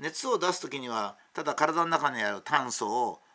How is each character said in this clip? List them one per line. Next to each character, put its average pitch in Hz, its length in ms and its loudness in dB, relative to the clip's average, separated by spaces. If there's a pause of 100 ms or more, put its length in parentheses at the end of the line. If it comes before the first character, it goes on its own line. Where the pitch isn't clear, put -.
熱 160 260 -4
を 240 100 2
出 180 160 2
す - 80 -2
時 135 200 -8
に 123 80 -8
は、 107 280 -2 (160)
た - 120 -6
だ 143 100 0
体 156 240 4
の 170 80 4
中 156 240 2
に 120 120 -4
あ 104 100 2
る 98 100 -4
炭 131 300 0
素 107 160 -2
を 113 320 -2 (140)